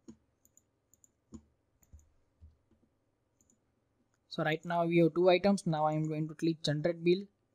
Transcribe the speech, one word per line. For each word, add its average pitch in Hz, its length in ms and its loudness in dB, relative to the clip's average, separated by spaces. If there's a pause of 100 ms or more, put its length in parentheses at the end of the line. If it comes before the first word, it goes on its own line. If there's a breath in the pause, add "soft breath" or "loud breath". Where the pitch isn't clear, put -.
(4000)
So 165 160 -8
right 156 200 -4
now 170 220 -2
we 170 120 2
have 160 160 4
two 180 140 2
items. 185 380 2
Now 156 200 0
I 156 80 0
am 156 100 -2
going 156 240 -4
to 156 60 -14
click 165 280 -4
generate 165 400 -2
bill. 185 220 2 (300)